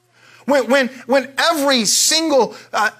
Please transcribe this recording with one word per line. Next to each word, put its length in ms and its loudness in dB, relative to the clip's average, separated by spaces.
when, 240 0
when, 200 0
when 320 0
every 480 0
single, 680 0
uh, 260 -2